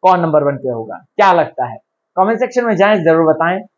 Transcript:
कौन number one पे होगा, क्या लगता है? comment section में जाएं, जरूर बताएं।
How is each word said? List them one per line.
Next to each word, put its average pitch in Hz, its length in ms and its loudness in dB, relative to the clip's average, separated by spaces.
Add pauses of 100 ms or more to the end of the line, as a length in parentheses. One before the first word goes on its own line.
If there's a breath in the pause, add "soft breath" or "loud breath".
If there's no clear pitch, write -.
कौन 185 180 4
number 151 240 0
one 143 140 -2
पे 127 120 -8
होगा, 113 360 -10 (100)
क्या 196 180 4
लगता 147 320 -2
है? 113 120 -12 (380)
comment 208 240 0
section 247 260 -2
में 220 100 0
जाएं, 196 280 2
जरूर 160 300 4
बताएं। 170 280 -2 (160)